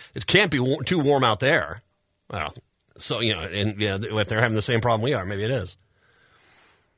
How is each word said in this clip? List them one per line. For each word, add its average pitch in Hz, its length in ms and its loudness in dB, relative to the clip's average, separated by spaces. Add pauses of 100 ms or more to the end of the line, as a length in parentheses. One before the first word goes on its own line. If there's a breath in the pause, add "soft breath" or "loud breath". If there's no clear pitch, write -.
(120)
it - 120 -8
can't 190 240 4
be 143 100 0
wa-, 135 260 0
too 185 140 2
warm 139 260 4
out 110 160 2
there. 113 400 2 (480)
Well, 80 240 -6 (440)
so, - 220 -4
you 113 140 2
know, 107 80 -4
and, 101 400 -2
you 104 80 2
know, 104 300 -2
if 104 100 0
they're 110 120 0
having 113 140 0
the 107 60 0
same 120 180 0
problem 113 220 2
we 135 120 0
are, 98 120 -2
maybe 101 180 -6
it 117 80 -2
is. 104 240 -6 (1200 soft breath)